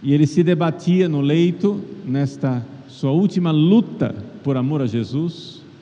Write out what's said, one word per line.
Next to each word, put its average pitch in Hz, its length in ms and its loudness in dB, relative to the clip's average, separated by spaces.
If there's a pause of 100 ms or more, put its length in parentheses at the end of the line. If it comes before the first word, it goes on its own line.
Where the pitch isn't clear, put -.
E 135 100 2
ele 147 140 4
se 170 160 2
debatia 175 640 2
no 147 140 0
leito, 175 600 2 (240)
nesta 131 600 -2 (240)
sua - 220 -4
última 175 380 2
luta 160 640 2 (300)
por 139 140 -2
amor 139 240 -2
a 127 60 -2
Jesus 120 760 -6 (200)